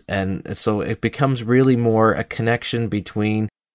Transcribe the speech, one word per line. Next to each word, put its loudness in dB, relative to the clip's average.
And -4
so -2
it -6
becomes 0
really 4
more 4
a -4
connection -2
between -2